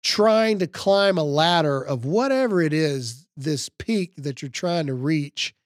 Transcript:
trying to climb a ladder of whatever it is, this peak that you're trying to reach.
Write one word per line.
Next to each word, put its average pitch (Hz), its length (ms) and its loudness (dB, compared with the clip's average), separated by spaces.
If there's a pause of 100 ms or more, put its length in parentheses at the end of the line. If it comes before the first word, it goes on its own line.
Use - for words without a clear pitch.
trying 220 580 2
to 175 60 0
climb 196 520 2
a 160 40 0
ladder 151 600 2
of 131 240 -4
whatever 240 560 0
it 151 100 0
is, 139 540 -4 (100)
this 147 320 -4
peak 202 480 -4
that 139 240 -8
you're 143 80 -10
trying 170 380 -2
to 135 80 -2
reach. 143 600 -2 (120)